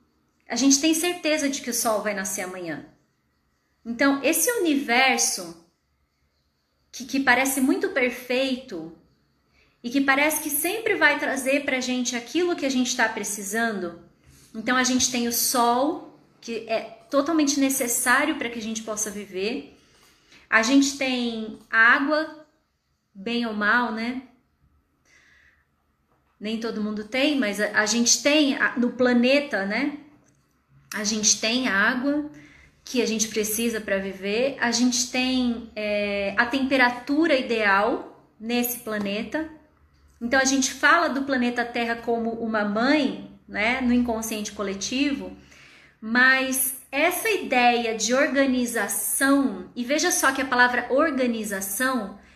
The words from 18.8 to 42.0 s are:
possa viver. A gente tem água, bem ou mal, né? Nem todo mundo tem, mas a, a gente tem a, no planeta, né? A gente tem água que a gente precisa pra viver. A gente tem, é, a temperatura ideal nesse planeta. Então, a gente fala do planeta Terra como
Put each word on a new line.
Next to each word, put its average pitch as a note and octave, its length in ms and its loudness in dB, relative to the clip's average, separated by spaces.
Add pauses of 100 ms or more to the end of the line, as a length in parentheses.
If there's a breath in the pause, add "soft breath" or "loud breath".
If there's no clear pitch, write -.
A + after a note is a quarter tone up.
possa G#3+ 280 -6
viver. G3+ 680 -6 (720 soft breath)
A A3 140 4
gente C#4 340 4
tem A#3+ 640 -4 (120)
água, C#4+ 760 2 (680)
bem A#3 320 -4
ou A3 60 -4
mal, A3 400 2
né? A#3+ 300 -6 (2250 soft breath)
Nem A3 180 -6
todo G#3+ 240 -6
mundo G#3+ 220 -6
tem, C#4 340 0
mas G#3 220 -2
a, G#3 200 0
a G#3+ 60 2
gente A#3 360 2
tem C#4+ 340 4
a, - 200 -2
no A#3+ 160 2
planeta, B3 720 2
né? B3+ 320 -4 (960)
A G#3 100 -6
gente G#3 360 0
tem A#3+ 280 0
água B3+ 640 0 (540 loud breath)
que B3 180 0
a G#3 40 2
gente G#3+ 220 0
precisa A3 520 -2
pra G3 180 -2
viver. G3 600 -4
A A#3+ 100 0
gente A#3+ 400 0
tem, B3 680 -2
é, G3+ 600 -4
a A#3+ 80 4
temperatura C4+ 920 2
ideal A3 880 0 (160)
nesse A#3+ 380 -2
planeta. G#3+ 720 -4 (720)
Então, A#3+ 200 2
a C4 40 4
gente C4 280 2
fala D#4+ 360 4
do C#4 140 -2
planeta A#3+ 420 0
Terra A#3 320 -2
como A#3 340 -2